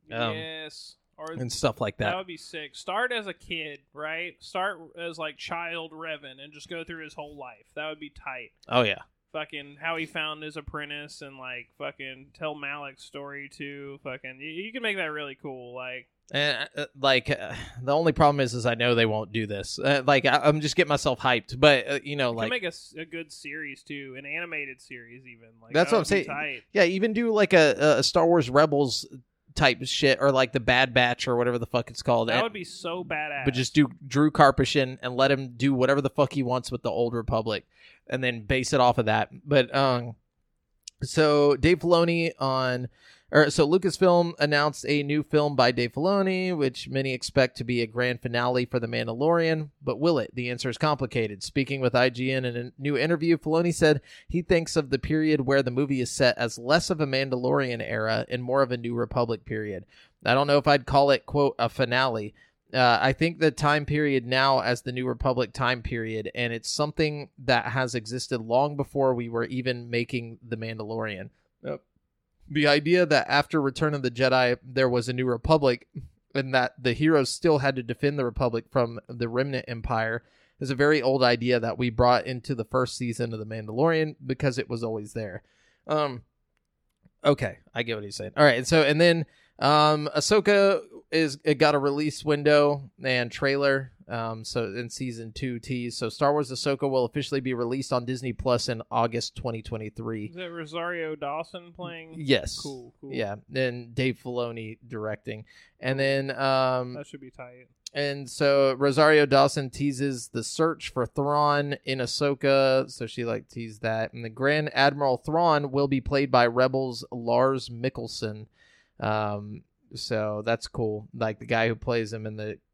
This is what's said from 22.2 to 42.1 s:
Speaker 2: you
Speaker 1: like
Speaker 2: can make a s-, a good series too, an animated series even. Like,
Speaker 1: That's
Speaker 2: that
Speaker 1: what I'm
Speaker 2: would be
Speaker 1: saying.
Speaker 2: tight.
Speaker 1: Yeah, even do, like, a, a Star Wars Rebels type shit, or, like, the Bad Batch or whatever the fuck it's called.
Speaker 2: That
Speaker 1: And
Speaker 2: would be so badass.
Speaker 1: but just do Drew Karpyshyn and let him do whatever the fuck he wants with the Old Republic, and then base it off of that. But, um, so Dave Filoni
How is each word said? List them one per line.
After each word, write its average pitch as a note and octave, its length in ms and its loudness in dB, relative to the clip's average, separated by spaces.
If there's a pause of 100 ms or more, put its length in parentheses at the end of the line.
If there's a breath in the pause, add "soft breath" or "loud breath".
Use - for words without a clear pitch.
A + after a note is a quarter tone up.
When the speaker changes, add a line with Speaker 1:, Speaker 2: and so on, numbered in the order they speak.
Speaker 2:
you A2+ 60 -6
Speaker 1:
like A2+ 80 -4
Speaker 2:
can A2+ 100 -4
make G#3 80 -8
a F3 40 -4
s-, - 300 -16
a D#3+ 60 -12
good E3 260 -14
series D3 540 -14
too, C#3 340 -12
an C#3 80 -18
animated D3 540 -10
series B2 440 -20
even. A#2 260 -20 (120)
Like, - 120 -20
Speaker 1:
That's E3 180 2
Speaker 2:
that A3+ 60 4
Speaker 1:
what - 120 -2
I'm G3 80 2
Speaker 2:
would - 60 -2
be - 0 -
Speaker 1:
saying. C#3 120 -8 (200)
Speaker 2:
tight. A2+ 60 -16 (100)
Speaker 1:
Yeah, G3 120 6
even F#3+ 280 0
do, A3+ 200 0
like, G#3 200 4
a, D3+ 460 6
a C3+ 40 2
Star E3 240 2
Wars E3 240 4
Rebels C#3+ 560 2 (480)
type B2+ 300 2
shit, C3+ 340 2
or, C#3 140 4
like, C3 200 2
the C3 80 0
Bad B2 340 2
Batch B2 340 2
or A#2+ 80 2
whatever A#2+ 220 0
the A#2 80 -4
fuck A#2+ 240 -4
it's A#2 120 -12
called. A#2 280 2
Speaker 2:
That A2+ 60 0
Speaker 1:
And C3 80 2
Speaker 2:
would A3 100 -6
be F#3 100 -10
so F3 400 -10
badass. D3 400 -8
Speaker 1:
but C#3 80 2
just B2 220 -4
do D3 140 4 (180)
Drew D3 240 2
Karpyshyn C3+ 720 4
and B2 120 -6
let C3+ 160 4
him C3+ 280 -2
do C3+ 160 2
whatever C3 260 4
the C3+ 80 -2
fuck C#3 240 0
he C#3+ 100 -2
wants B2 300 -4
with A#2+ 100 -6
the A#2 80 -4
Old A#2+ 220 0
Republic, A2 540 -4 (400 soft breath)
and C3 180 -4
then A#2+ 200 -2
base C3 280 0
it C#3 80 6
off B2 160 6
of A#2+ 80 0
that. G#2+ 240 0 (180)
But, C3+ 280 2
um, B2 400 0 (880)
so D3 540 4
Dave D#3 240 4
Filoni E3+ 580 2